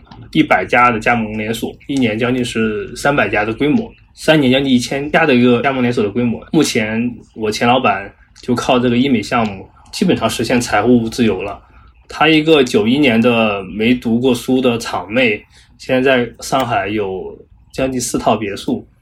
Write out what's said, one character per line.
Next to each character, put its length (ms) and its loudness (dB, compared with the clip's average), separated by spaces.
一 100 2
百 220 0
家 260 4
的 80 -2
加 160 0
盟 220 -4
连 160 -4
锁， 240 -8
一 80 -4
年 220 0
将 160 0
近 80 0
是 540 -4
三 180 0
百 140 2
家 160 0
的 80 -2
规 160 -2
模， 240 0
三 260 4
年 100 4
将 140 2
近 80 0
一 60 6
千 340 -4
家 140 2
的 80 4
一 80 4
个 180 4
加 140 0
盟 80 -2
连 100 0
锁 100 0
的 60 0
规 160 -2
模。 180 -4
目 100 4
前 440 -2
我 160 -4
前 180 0
老 100 4
板 320 -2
就 140 -4
靠 240 0
这 100 0
个 80 0
医 100 2
美 160 0
项 240 -2
目 220 -10
基 100 -4
本 140 2
上 120 0
实 140 -4
现 160 0
财 240 -2
务 240 4
自 200 -4
由 160 -2
了。 180 -10
他 200 0
一 140 4
个 220 6
九 240 0
一 100 2
年 220 4
的 440 2
没 280 0
读 260 0
过 160 2
书 240 -2
的 200 0
厂 340 -8
妹， 320 0
现 260 -2
在 220 2
在 160 -8
上 260 -4
海 220 -2
有 500 -6
将 180 -4
近 80 -4
四 180 -4
套 160 0
别 220 -6
墅， 320 -8